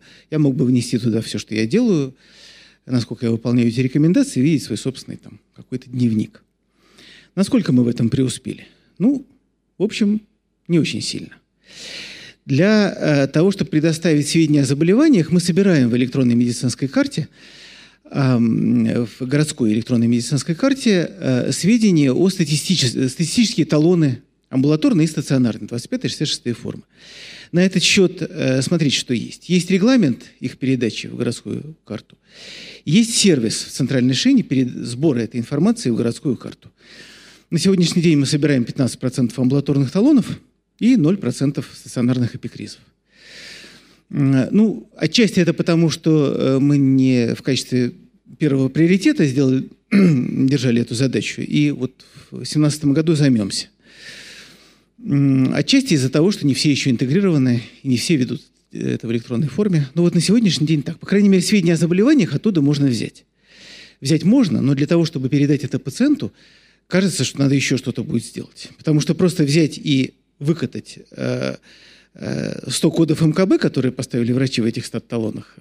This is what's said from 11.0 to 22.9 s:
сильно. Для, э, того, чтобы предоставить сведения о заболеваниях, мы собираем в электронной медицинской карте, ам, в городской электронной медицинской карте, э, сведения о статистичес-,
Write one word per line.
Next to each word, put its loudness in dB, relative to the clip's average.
сильно. -10
Для, 2
э, 2
того, 2
чтобы -6
предоставить 0
сведения 2
о 2
заболеваниях, 2
мы 4
собираем 2
в 0
электронной 0
медицинской -2
карте, -2
ам, 0
в -12
городской 0
электронной 0
медицинской -2
карте, 0
э, -2
сведения 2
о 2
статистичес-, -2